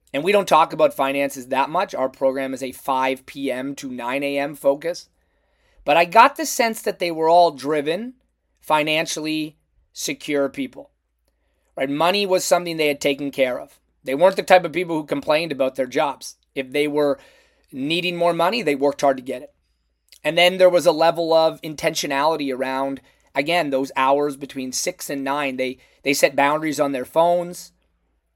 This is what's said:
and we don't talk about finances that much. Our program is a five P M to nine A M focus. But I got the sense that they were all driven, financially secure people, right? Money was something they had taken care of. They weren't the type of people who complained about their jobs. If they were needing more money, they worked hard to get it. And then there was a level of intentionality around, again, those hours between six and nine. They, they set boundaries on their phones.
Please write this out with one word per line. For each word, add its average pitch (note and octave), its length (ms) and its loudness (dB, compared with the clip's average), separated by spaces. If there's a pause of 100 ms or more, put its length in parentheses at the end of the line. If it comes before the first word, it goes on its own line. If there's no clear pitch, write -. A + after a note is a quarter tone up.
(140)
and C#3+ 100 -4
we F#3 80 0
don't G3+ 160 2
talk D#3+ 240 4
about D#3 220 2
finances C#3 540 -2
that C3 220 0
much. F#3 240 -4
Our B2+ 160 -2
program C3+ 440 -2
is C3 100 -10
a B2+ 80 -8
five C3 540 -4
P C#3 260 -8
M C3+ 240 -8
to C3+ 160 -12
nine B2 320 -6
A C#3 140 -4
M D3 180 -4
focus. D3 540 -2 (760)
But D3 140 2
I F3 80 4
got A3+ 320 6
the D#4+ 80 -4
sense A#3 380 -2
that G3+ 160 -4
they E3+ 120 -2
were D#3+ 160 -2
all E3+ 240 6
driven, D3+ 600 -4 (480)
financially D#3 960 -2 (340)
secure C#3+ 560 -4
people, C3+ 440 -10 (840)
right? C#3 140 -2
Money F3 360 0
was F#3 200 0
something F3 320 0
they D#3 100 2
had C#3+ 140 -2
taken C#3+ 300 -2
care B2+ 280 0
of. - 200 -18 (260)
They C3+ 100 -4
weren't F3+ 200 4
the G3 80 -2
type F3+ 220 6
of D3+ 80 -8
people E3 240 -4
who D#3 80 -6
complained D3+ 480 -2
about C3 220 -2
their C3 100 -2
jobs. C3+ 500 -4 (200)
If C3 160 -8
they D3 180 0
were D3 300 0 (520)
needing E3+ 460 -4
more E3+ 160 2
money, F#3 280 0
they D3 140 0
worked C#3 240 0
hard C#3 160 2
to B2+ 80 -12
get B2+ 200 -10
it. - 100 -20 (720)
And D#3 120 -2
then F3+ 200 4
there F3+ 120 8
was F3 160 2
a F3 60 6
level D#3+ 420 2
of D#3+ 280 2
intentionality D3+ 920 -2
around, C3 480 -4 (320)
again, D#3 360 0
those C3+ 260 -2
hours C#3 400 2
between C3 380 -10
six - 360 -6
and C#3 140 -6
nine. C#3 320 -2
They, B2+ 220 -4 (260)
they C#3 100 2
set - 220 2
boundaries D3 460 2
on C#3+ 100 0
their B2+ 140 -4
phones. F3 640 0 (640)